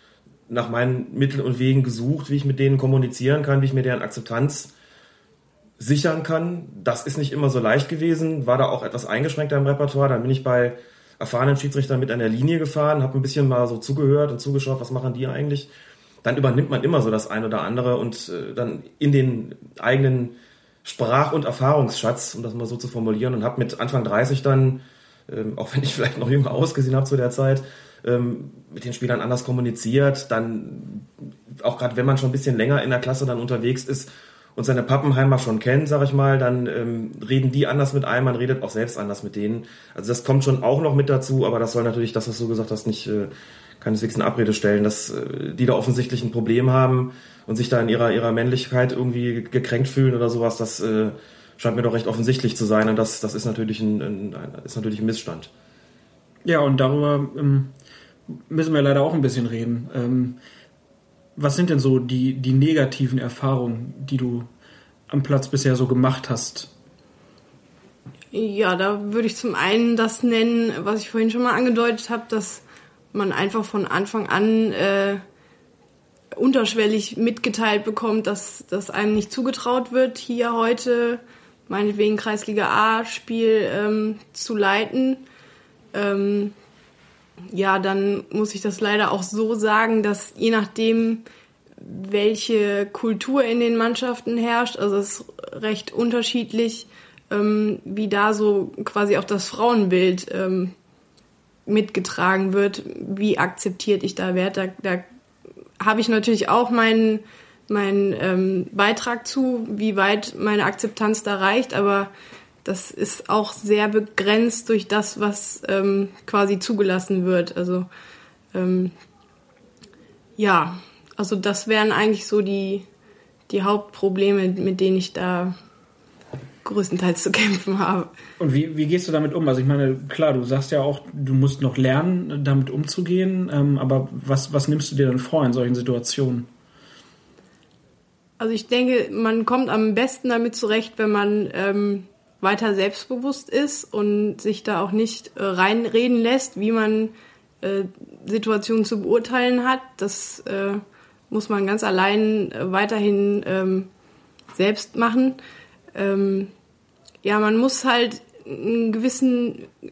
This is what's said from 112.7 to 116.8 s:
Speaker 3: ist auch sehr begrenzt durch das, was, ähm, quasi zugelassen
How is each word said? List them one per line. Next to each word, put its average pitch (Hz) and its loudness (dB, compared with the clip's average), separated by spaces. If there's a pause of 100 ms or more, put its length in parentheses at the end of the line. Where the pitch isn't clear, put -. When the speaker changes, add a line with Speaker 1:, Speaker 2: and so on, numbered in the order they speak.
Speaker 3:
ist - -4
auch 208 0
sehr 208 2
begrenzt 214 0
durch 208 2
das, 208 -2
was, 208 -4
ähm, 196 0 (180)
quasi 202 2
zugelassen 185 0